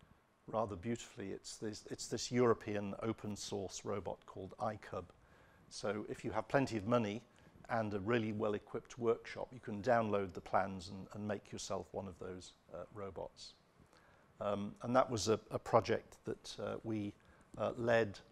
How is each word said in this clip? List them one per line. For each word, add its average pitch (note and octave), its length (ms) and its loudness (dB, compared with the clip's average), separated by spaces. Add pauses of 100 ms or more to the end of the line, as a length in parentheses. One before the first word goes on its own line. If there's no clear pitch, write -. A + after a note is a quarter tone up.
(520)
rather A2 240 0
beautifully. A2 540 -6
It's - 280 -8
this, G#2+ 320 -6
it's - 180 -8
this - 240 -4
European G#2 680 4
open G#2+ 340 -2
source - 480 -4
robot G2+ 420 -4
called F#2+ 340 -10
iCub. G#2 460 -4 (640)
So G#2+ 400 -2
if B2 160 -6
you A2 60 0
have A2 160 0
plenty A#2+ 300 2
of G2 100 -2
money, A#2 340 2 (480)
and A2+ 240 0
a G2+ 60 0
really A2 320 2
well-equipped G#2+ 640 -4
workshop, A#2 540 0
you B2 80 -14
can G#2 220 -6
download G2+ 520 4
the G2 80 -10
plans F#2+ 480 0
and, F#2+ 240 -10
and G#2 140 -6
make - 240 -4
yourself F#2+ 400 -6
one G2 160 -6
of F2 120 -12
those, F#2 340 -10 (200)
uh, F2 100 -8 (100)
robots. G2 600 -10 (880)
Um, G2+ 320 0 (100)
and B2 120 2
that C3 140 6
was G#2 180 0
a, G#2 120 6 (120)
a B2+ 80 -2
project - 680 2
that, - 380 -8
uh, G#2 200 -2
we, G#2+ 300 -2 (440)
uh, G#2+ 200 0
led, A#2 420 4 (120)